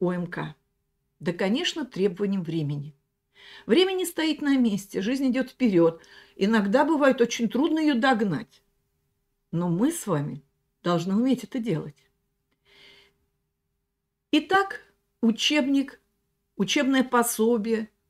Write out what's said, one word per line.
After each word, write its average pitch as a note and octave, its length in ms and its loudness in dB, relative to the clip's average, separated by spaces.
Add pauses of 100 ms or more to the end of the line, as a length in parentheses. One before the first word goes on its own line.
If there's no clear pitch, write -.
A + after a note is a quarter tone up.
У F3+ 100 0
М F3 160 -4
К? D#3 280 -10 (680)
Да, D#3+ 100 -2
конечно, A#3+ 540 -4
требованием G3 580 -4
времени. D3 500 -6 (720)
Время F#4 280 4
не F#4 120 -2
стоит D#4+ 360 -4
на C#4 160 2
месте, G#3 440 -2
жизнь C4 300 0
идёт C4 200 -2
вперёд. E3+ 500 2 (340)
Иногда G#3 480 2
бывает C#4+ 380 4
очень A#3 260 0
трудно D#4 320 0
её D4 160 2
догнать. A3 680 -2 (880)
Но F3 180 -2
мы A3+ 240 0
с - 120 -12
вами D3 380 -4 (400)
должны F3 320 0
уметь A#3+ 300 0
это - 140 -8
делать. D3+ 360 -6 (2250)
Итак, F#4+ 500 0 (400)
учебник, C#4 800 0 (560)
учебное C4 480 2
пособие A3+ 840 0 (200)